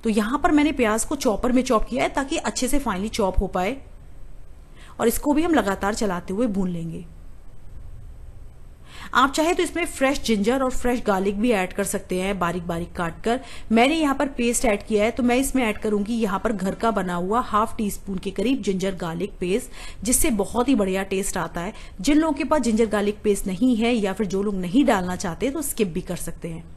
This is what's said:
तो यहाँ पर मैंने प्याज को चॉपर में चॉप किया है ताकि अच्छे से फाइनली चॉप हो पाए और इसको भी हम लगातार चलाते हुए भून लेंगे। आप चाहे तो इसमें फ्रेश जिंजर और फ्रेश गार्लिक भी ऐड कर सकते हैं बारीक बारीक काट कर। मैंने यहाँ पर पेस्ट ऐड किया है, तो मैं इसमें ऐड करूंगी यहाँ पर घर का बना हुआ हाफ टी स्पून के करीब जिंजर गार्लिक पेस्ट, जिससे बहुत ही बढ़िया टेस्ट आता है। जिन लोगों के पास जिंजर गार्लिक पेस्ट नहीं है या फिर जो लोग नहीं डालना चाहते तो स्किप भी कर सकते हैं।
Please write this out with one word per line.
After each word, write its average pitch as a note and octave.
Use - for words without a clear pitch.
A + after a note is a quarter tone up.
तो A3+
यहाँ A3
पर C4
मैंने D4
प्याज G#3+
को D#4
चॉपर A#3+
में B3
चॉप A3+
किया C4
है C#4
ताकि C#4+
अच्छे B3
से C#4
फाइनली G#3
चॉप F#3+
हो G3
पाए F#3+
और A#3
इसको C#4+
भी D#4
हम E4+
लगातार G3+
चलाते F#3+
हुए A#3+
भून F#3+
लेंगे। E3+
आप C4+
चाहे D#4+
तो F4+
इसमें E4
फ्रेश C#4
जिंजर A3+
और B3+
फ्रेश A#3+
गार्लिक G3
भी B3
ऐड F#3
कर G3+
सकते F#3+
हैं G3
बारीक F3
बारीक E3+
काट E3
कर। A#3+
मैंने B3
यहाँ C#4+
पर C#4+
पेस्ट A#3+
ऐड G#3
किया G#3
है, A#3
तो B3
मैं A#3+
इसमें C4
ऐड G#3+
करूंगी G#3
यहाँ G3
पर A#3
घर F#3+
का A3+
बना F#3
हुआ F#3
हाफ A3
टी G#3
स्पून -
के F#3+
करीब A3
जिंजर F#3+
गार्लिक E3+
पेस्ट, F#3+
जिससे C4
बहुत A3
ही C4+
बढ़िया F#3+
टेस्ट F#3+
आता E3+
है। G3
जिन D4
लोगों D#4+
के D#4+
पास D4+
जिंजर A3+
गार्लिक G#3
पेस्ट G3+
नहीं A3
है A#3
या G3
फिर G#3
जो F#3+
लोग G3+
नहीं F#3
डालना F3+
चाहते G3
तो D#4+
स्किप A3
भी E3
कर F3
सकते -
हैं। E3